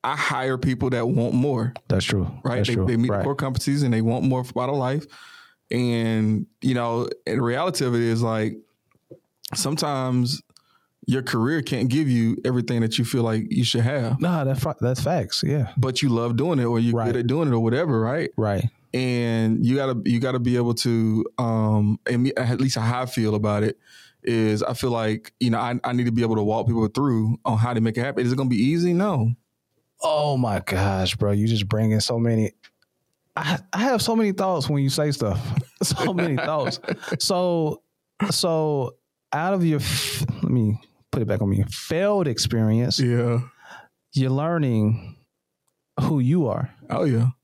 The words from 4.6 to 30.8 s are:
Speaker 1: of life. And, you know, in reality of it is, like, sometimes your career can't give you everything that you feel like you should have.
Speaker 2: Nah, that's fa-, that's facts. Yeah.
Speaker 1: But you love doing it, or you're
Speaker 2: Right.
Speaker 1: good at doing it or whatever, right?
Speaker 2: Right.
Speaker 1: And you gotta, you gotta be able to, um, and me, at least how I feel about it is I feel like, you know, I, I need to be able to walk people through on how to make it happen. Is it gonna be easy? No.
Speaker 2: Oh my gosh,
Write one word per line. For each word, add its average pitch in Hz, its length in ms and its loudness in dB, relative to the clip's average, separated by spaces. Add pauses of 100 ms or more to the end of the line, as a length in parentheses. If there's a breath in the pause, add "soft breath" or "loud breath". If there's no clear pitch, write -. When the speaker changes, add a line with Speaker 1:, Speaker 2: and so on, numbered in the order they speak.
Speaker 1:
of 143 80 -2
life. 135 280 -2 (680 loud breath)
And, 113 720 0 (160)
you 131 120 0
know, 120 360 -2 (160)
in 120 160 -2
reality 139 420 -2
of 123 100 0
it 117 80 2
is, 117 200 2
like, 110 340 0 (1000)
sometimes 135 880 -2 (680 soft breath)
your 131 160 0
career 127 380 0
can't 131 280 -2
give 143 200 2
you 117 360 2
everything 123 360 0
that 110 160 0
you 120 80 0
feel 120 180 0
like 110 260 0
you 123 140 2
should 117 180 0
have. 127 400 0
Speaker 2:
Nah, 170 220 0
that's 135 200 0
fa-, 156 160 -4
that's 127 220 0
facts. 151 440 -2
Yeah. 143 320 0
Speaker 1:
But 127 240 0
you 143 80 2
love 117 260 0
doing 143 240 0
it, 117 60 2
or 117 140 0
you're 117 160 2
Speaker 2:
Right. 117 120 0
Speaker 1:
good 120 100 0
at 117 100 0
doing 151 200 0
it 127 60 2
or 113 60 4
whatever, 120 400 2
right? 131 380 0
Speaker 2:
Right. 107 320 0 (240)
Speaker 1:
And 117 720 0
you 123 100 4
gotta, 135 300 0
you 120 140 2
gotta 127 200 0
be 123 180 0
able 120 180 2
to, 113 500 2 (120)
um, 107 640 2 (100)
and 120 140 2
me, 135 140 0
at 123 220 0
least 131 180 0
how 120 240 0
I 127 40 -2
feel 110 300 0
about 104 280 0
it 107 140 -2 (460 loud breath)
is 110 380 2
I - 120 -2
feel 123 180 -2
like, 113 480 -2
you 120 100 2
know, 113 100 2
I, 123 240 -2
I 123 100 -2
need 123 120 0
to 120 60 0
be 120 100 0
able 113 140 2
to 107 80 2
walk 107 240 0
people 113 200 0
through 120 580 0
on 110 120 0
how 120 160 0
to 110 80 0
make 113 160 0
it 117 40 -2
happen. 123 240 -2
Is 120 80 2
it - 20 0
gonna 131 140 -2
be 120 80 2
easy? 170 360 2
No. 170 380 0 (720)
Speaker 2:
Oh 147 340 2
my 110 220 0
gosh, 95 560 0